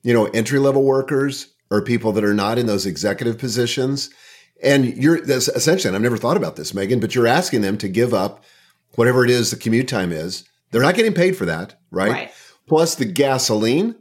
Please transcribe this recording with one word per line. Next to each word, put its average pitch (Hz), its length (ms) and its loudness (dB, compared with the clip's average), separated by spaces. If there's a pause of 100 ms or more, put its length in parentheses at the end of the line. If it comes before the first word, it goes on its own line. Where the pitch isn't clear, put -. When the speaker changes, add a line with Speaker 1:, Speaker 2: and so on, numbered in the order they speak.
Speaker 1:
you 120 100 0
know, 113 140 4
entry-level 135 580 2
workers 135 680 -2 (160)
or 101 140 0
people 110 300 0
that 107 100 0
are 104 100 2
not 104 240 0
in 120 80 0
those 101 220 -2
executive 101 500 -4
positions, 127 720 -4 (540)
and 135 340 2
you're, 151 240 4
that's 127 280 0
essentially, 156 400 0
and 92 60 -2
I've 104 60 -2
never 117 160 0
thought 135 200 0
about 90 180 -4
this, - 180 -10
Megan, 98 260 -2
but 104 140 -4
you're 120 140 2
asking 127 340 0
them 101 160 0
to 104 100 -6
give 117 240 0
up - 320 -4 (520)
whatever 123 280 4
it 120 60 2
is 120 220 2
the 113 60 -8
commute 120 300 0
time 92 240 -2
is. 82 320 -8 (280)
They're 117 100 0
not 165 140 2
getting 220 180 2
paid 185 240 2
for 92 80 -4
that, 85 340 -6 (120)
right? 98 200 0
Speaker 2:
Right. - 200 -6 (360)
Speaker 1:
Plus 165 280 2
the 131 100 -2
gasoline. 131 960 0